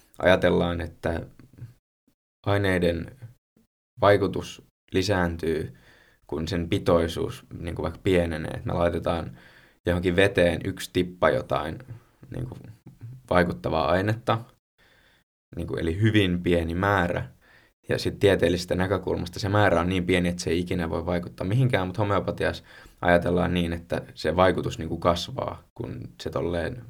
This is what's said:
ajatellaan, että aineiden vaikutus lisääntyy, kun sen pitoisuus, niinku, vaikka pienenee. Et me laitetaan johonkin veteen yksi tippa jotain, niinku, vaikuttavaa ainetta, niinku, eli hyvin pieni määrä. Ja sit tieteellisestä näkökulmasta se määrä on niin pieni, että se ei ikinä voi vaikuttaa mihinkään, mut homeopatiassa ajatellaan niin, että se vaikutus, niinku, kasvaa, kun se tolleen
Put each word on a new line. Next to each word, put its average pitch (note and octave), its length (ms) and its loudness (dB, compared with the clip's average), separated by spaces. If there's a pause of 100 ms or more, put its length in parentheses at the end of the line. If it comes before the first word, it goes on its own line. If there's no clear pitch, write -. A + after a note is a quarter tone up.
(200)
ajatellaan, F2 600 4
että E2 400 -6 (1200)
aineiden F#2 720 0 (840)
vaikutus F#2+ 640 2 (280)
lisääntyy, E2+ 800 0 (540)
kun D#2 200 -4
sen E2+ 220 -2
pitoisuus, E2+ 760 0 (140)
niinku, E2+ 220 -8
vaikka E2+ 220 -6
pienenee. E2 480 0
Et - 140 -8
me F2 80 -4
laitetaan F2 640 -2 (480)
johonkin F2 300 0
veteen F2+ 480 4
yksi - 300 -8
tippa F2+ 360 0
jotain, D2 500 -2 (560)
niinku, - 220 -8 (720)
vaikuttavaa D#2+ 580 2
ainetta, A2 580 0 (1120)
niinku, E2+ 200 -8
eli E2 260 -2
hyvin G2 420 2
pieni E2 320 2
määrä. F#2+ 540 0 (600)
Ja C#2+ 100 0
sit - 200 -4
tieteellisestä F2 560 4
näkökulmasta F2+ 640 -2
se G2 100 -2
määrä G2 320 4
on F2+ 80 2
niin F#2 160 0
pieni, F2+ 240 2
että F2 140 -4
se F2 60 -2
ei E2+ 100 2
ikinä F2+ 300 -2
voi E2 160 -4
vaikuttaa F2 420 -4
mihinkään, G#2+ 400 2
mut F#2 100 -8
homeopatiassa F2 680 -2 (380)
ajatellaan F2 520 4
niin, E2+ 200 0
että E2 280 -4 (120)
se D#2+ 220 -2
vaikutus, F2 440 2
niinku, E2 180 -6
kasvaa, - 680 -2 (100)
kun - 280 -10 (200)
se - 80 -8
tolleen E2+ 600 -4